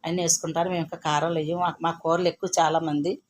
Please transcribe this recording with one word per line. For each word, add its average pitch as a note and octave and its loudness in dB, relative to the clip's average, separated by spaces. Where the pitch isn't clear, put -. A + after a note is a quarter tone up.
అన్నీ E3+ -2
వేసుకుంటారు. E3 0
మేము E3+ -2
ఇంకా E3+ -12
కారం D#3 0
వేయం. D#3+ -2
మా, F3 0
మా E3+ 0
కూరలు E3+ 0
ఎక్కువ - -6
చాలామంది D#3+ 2